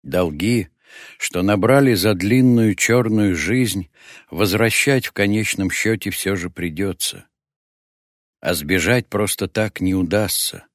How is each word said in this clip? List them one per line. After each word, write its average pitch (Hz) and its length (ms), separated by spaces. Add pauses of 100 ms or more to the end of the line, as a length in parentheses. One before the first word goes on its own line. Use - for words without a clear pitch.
Долги, 90 640 (500)
что - 240
набрали 117 520
за 101 200
длинную 113 600
чёрную 110 640
жизнь, 98 540 (400)
возвращать 110 760
в - 60
конечном 101 580
счёте 107 400
всё 98 260
же 87 140
придётся. 87 760 (1120)
А 87 140
сбежать 92 540
просто 101 400
так 107 320
не 92 140
удастся. 92 800